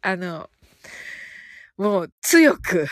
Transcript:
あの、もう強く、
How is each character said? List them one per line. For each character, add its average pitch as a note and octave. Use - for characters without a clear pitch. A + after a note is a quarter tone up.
あ F#3+
の、 F3
も G3+
う D#3
強 D#4+
く、 E3